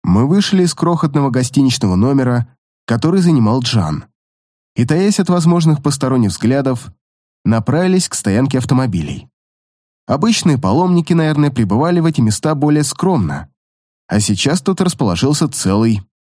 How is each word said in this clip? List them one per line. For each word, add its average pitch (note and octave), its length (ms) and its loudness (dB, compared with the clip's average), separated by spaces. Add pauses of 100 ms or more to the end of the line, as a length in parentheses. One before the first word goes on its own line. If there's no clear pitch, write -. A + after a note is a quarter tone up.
Мы G#2 220 2
вышли F#3+ 380 2
из E3 100 -2
крохотного D3+ 560 0
гостиничного B2 680 0
номера, B2 600 0 (300)
который D#3+ 340 0
занимал C3 420 2
Джан, E2+ 440 -4 (680)
и, B2 100 0
таясь F#3+ 360 0
от F3 80 0
возможных E3 540 2
посторонних B2+ 480 0
взглядов, B2+ 640 -2 (520)
направились F3 640 0
к - 60 -10
стоянке B2 440 0
автомобилей. F2+ 760 -2 (760)
Обычные D#3 520 0
паломники, F3 560 0
наверное, D3+ 360 2
пребывали B2+ 500 0
в D#3+ 40 0
эти D#3+ 160 0
места A#2+ 340 0
более D3+ 280 2
скромно, A2+ 680 -2 (600)
а G#2 120 0
сейчас C3+ 400 -2
тут F#3+ 220 -2
расположился C3+ 680 0
целый G#2 540 0 (200)